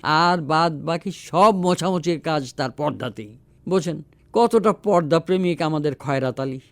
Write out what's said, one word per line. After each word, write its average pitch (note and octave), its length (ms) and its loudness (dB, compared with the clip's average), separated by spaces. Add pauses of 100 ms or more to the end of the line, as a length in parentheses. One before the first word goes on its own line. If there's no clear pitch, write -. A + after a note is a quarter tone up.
আর E3+ 360 2
বাদ D#3 440 0
বাকি E3+ 320 -4
সব G3 420 2
মোছামুছির F3 640 0
কাজ D3+ 340 -4
তার C3+ 160 -4
পর্দাতেই। B2 640 -6 (320)
বোঝেন E3+ 340 -2 (300)
কতটা A3+ 400 4
পর্দা E3+ 480 2
প্রেমিক F3+ 420 0
আমাদের D3+ 320 -2
খয়রাত C3+ 460 -4
আলী। C3+ 200 -6 (120)